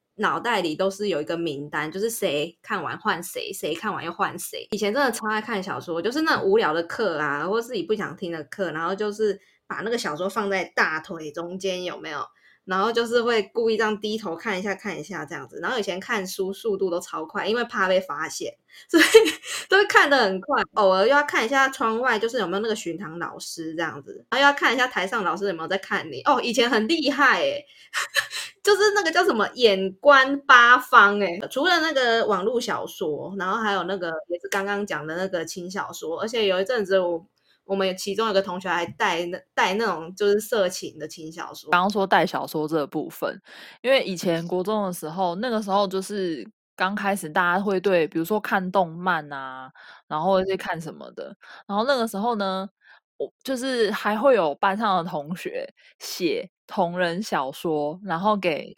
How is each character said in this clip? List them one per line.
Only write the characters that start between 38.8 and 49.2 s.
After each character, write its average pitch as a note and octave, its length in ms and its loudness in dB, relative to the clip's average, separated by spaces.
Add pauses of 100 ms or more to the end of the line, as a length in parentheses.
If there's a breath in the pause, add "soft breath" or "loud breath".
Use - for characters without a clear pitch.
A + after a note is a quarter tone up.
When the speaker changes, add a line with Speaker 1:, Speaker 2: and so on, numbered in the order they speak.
Speaker 1:
带 F3+ 300 0
那， F3+ 120 -8 (140)
带 G3+ 220 2
那 A3+ 100 0
种 E3 300 -4
就 G#3 120 0
是 G#3 120 4
色 G#3+ 280 0
情 F3 300 -8
的 D3+ 100 -10
轻 D#3+ 240 -14
小 D#3+ 220 -12
说。 - 160 -16
Speaker 2:
刚 F3 120 4
刚 F#3+ 60 2
说 G3+ 200 0
带 F#3 180 6
小 C#3+ 220 -4
说 D#3 200 -4
这 D3+ 200 0
部 - 200 -4
分， - 320 -8 (440 loud breath)
因 B3+ 80 2
为 C4 120 4
以 F#3 140 -4
前 E3+ 300 0
国 F3+ 160 -2
中 G#3+ 220 -2
的 F3+ 60 -4
时 E3+ 160 -8
候， F3 280 -2
那 A#3 160 -4
个 A3 100 0
时 G3+ 80 -8
候 G3 180 4
就 F#3+ 140 -2
是 F3+ 420 -4 (320)
刚 F#3+ 200 -2
开 G3+ 200 0
始 E3+ 140 -8
大 F3 260 2
家 G3 60 2
会 G3 180 0
对， F3+ 280 4
比 E3 100 -4
如 E3 80 -2
说 G#3+ 140 0
看 F#3 320 -2
动 F3+ 200 2
漫 E3 400 -4